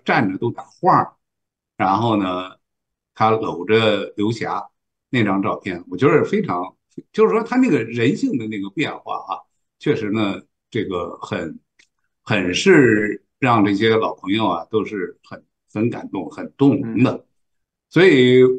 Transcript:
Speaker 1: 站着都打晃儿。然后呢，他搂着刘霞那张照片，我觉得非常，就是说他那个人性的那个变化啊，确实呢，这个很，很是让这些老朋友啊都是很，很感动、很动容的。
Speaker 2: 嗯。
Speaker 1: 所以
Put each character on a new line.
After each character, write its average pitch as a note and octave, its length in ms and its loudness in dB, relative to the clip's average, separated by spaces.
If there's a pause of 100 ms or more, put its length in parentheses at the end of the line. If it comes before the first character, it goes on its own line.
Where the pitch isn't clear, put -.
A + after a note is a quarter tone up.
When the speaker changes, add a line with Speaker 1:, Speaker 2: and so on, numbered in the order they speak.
Speaker 1:
站 C3+ 280 0
着 F#2 80 -6
都 A#2+ 100 -2
打 - 140 -12
晃 - 320 -2
儿。 - 180 0 (640)
然 G2 200 0
后 A2+ 180 0
呢， F#2 360 -4 (640)
他 A2 160 2
搂 F#2+ 340 -4
着 G#2+ 500 0
刘 G#2+ 160 -2
霞 G2+ 320 -6 (460)
那 A#2+ 140 0
张 G2 180 0
照 G2 140 -2
片， F2 340 -10
我 F2+ 80 -10
觉 B2+ 100 4
得 D#3 160 4
非 G3+ 160 -2
常， G2+ 380 -6 (340)
就 A3 140 4
是 A3 80 2
说 A3+ 80 2
他 A3+ 140 -4
那 B3+ 160 4
个 B2+ 120 2
人 A#2 320 0
性 B3 220 -2
的 A2 100 -6
那 G#2+ 140 -8
个 G2 80 -8
变 C3 300 -4
化 G#2 160 -10
啊， - 260 -10 (380)
确 A2 160 0
实 G#2 160 -6
呢， G2+ 280 -2 (300)
这 G2+ 160 -4
个 E2+ 320 -6
很， F2 420 -10 (640)
很 F#2 320 -2
是 A2 720 4 (140)
让 A#2 260 2
这 G2+ 80 2
些 A2 220 2
老 F2+ 180 -2
朋 F#2+ 180 -8
友 G#2+ 160 0
啊 E2+ 220 -4
都 G#2 160 -2
是 G2 380 -8
很， - 200 -18 (300)
很 A2 160 0
感 - 220 -12
动、 - 180 -8
很 - 260 -14
动 C3+ 240 4
容 A#2 240 -2
的。 B2+ 100 0
Speaker 2:
嗯。 - 120 -12 (640)
Speaker 1:
所 F3 160 4
以 B2+ 380 6 (160)